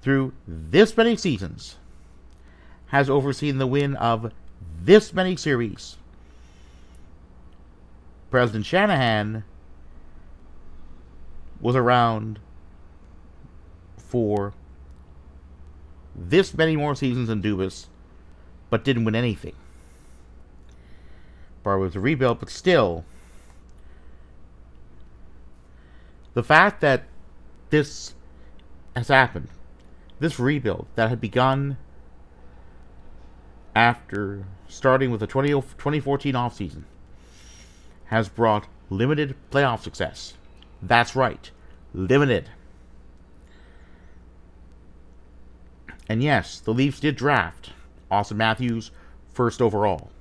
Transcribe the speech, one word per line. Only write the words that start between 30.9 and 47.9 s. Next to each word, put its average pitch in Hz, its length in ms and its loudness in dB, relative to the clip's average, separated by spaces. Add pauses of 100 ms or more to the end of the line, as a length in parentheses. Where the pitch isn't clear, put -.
that 113 140 2
had 117 120 -4
begun 135 560 0 (2000)
after 101 680 2 (240)
starting 131 440 2
with 107 100 -4
the 104 60 -4
twenty, 139 240 0 (260)
twenty 147 240 -2
fourteen 139 320 -2
offseason, 110 500 -6 (1200)
has 113 220 -2
brought 110 400 0 (220)
limited 135 460 -2 (160)
playoff 135 300 2
success. - 520 -8 (480)
That's 120 340 4
right, 127 340 0 (440)
limited. 123 560 2 (3500)
And 110 120 0
yes, 135 380 0
the 110 140 -2
Leafs 135 260 0
did 147 160 0
draft 117 540 0 (400)